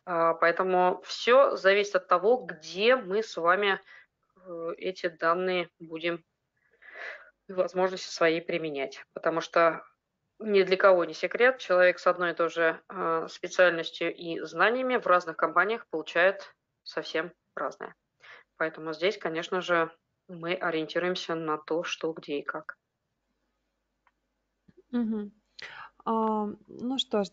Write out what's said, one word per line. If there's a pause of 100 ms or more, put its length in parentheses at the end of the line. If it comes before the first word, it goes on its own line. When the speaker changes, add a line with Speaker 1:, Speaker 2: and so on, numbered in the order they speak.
Speaker 1:
А,
поэтому
всё
зависит
от
того, (100)
где
мы
с
вами, (640)
э,
эти
данные (120)
будем (1200)
возможности
свои
применять. (100)
Потому
что (560)
ни
для
кого
не
секрет,
человек
с
одной
и
той
же,
э,
специальностью
и
знаниями
в
разных
компаниях
получает (300)
совсем (240)
разное. (640)
Поэтому
здесь,
конечно
же, (380)
мы
ориентируемся
на
то,
что,
где
и
как. (2250)
Speaker 2:
Мгм. (720)
А, (200)
ну
что
ж,